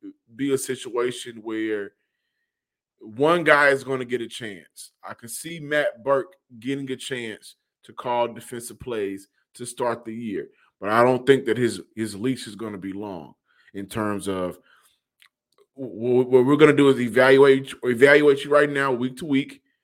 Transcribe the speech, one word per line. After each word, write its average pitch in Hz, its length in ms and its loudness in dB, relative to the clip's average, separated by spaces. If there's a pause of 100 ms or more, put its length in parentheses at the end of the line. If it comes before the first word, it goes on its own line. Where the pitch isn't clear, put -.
(360)
be 135 180 -4
a 127 40 0
situation 123 840 -6
where 110 480 -6 (1080)
one 143 440 -2
guy 147 240 4
is 135 160 2
gonna 127 220 -6
get 120 160 -6
a 113 60 -10
chance. - 640 -18 (120)
I 101 100 -14
can 117 140 -20
see 165 320 -14
Matt 147 440 -4
Burke 135 320 -2 (240)
getting 135 320 -8
a 127 40 -6
chance 120 600 -12 (280)
to - 80 -20
call 120 360 -2
defensive 117 520 -14
plays 101 480 -8 (280)
to 120 100 -14
start 117 400 -6
the 113 80 -12
year, 107 360 -8 (300)
but 98 100 -6
I 117 140 6
don't 127 240 2
think 135 180 6
that 110 120 0
his, 107 240 -2 (140)
his 107 200 -8
leash 120 320 -6
is 104 80 -18
gonna 104 220 -10
be 92 160 -12
long 98 400 -14 (400)
in 98 140 -12
terms 104 400 -6
of 92 300 -4 (1160)
w-, 123 480 0
w-, 127 40 -2
what 127 180 6
we're 143 100 4
gonna 147 180 8
do 139 160 6
is 123 100 2
evaluate, 135 720 4 (100)
evaluate 139 640 4
you 143 60 -4
right 147 180 4
now, 139 240 -2
week 127 240 -6
to 180 80 -12
week. 143 360 -4 (220)